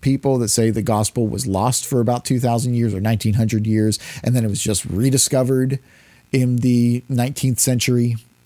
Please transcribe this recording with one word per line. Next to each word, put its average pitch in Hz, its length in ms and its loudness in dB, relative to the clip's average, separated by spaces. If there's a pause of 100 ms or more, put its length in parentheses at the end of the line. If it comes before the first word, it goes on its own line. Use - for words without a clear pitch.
people 131 380 0
that 113 100 0
say 113 220 2
the 107 120 -2
gospel 110 460 0
was - 180 -6
lost 101 400 0
for 131 140 0
about 120 240 0
two 127 160 0
thousand 120 340 0
years 117 180 0
or 95 80 -4
nineteen 107 340 0
hundred 110 300 0
years, 107 360 2 (240)
and 123 100 2
then 117 100 2
it 107 40 0
was 101 120 -4
just 104 260 -2
rediscovered 131 920 0 (540)
in 127 240 2
the 120 520 2
nineteenth 127 520 -2
century, 120 560 0 (300)